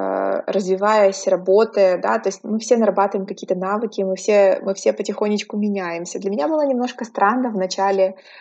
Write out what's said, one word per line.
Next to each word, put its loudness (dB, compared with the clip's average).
развиваясь, 2
работая, 2
да, 0
то -2
есть -12
мы -2
все 2
нарабатываем 2
какие-то -4
навыки, -4
мы -2
все, 4
мы -2
все 0
потихонечку -4
меняемся. -4
Для -6
меня -2
было 0
немножко -2
странно 0
в -4
начале, 0